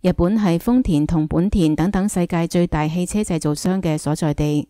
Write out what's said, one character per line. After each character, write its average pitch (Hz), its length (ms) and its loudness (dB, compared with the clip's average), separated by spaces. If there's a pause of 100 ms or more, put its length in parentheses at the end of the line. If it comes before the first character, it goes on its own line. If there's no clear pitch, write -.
日 185 140 2
本 185 240 2
係 175 200 2
豐 247 220 2
田 151 260 2
同 156 220 0
本 180 220 0
田 160 260 2
等 175 140 0
等 196 180 0
世 175 180 -2
界 170 220 -2
最 175 180 2
大 156 220 -2
汽 180 160 -2
車 208 160 -4
製 180 180 -2
造 151 160 -2
商 180 280 -2
嘅 156 160 -2
所 147 180 -2
在 151 160 -2
地。 147 380 -2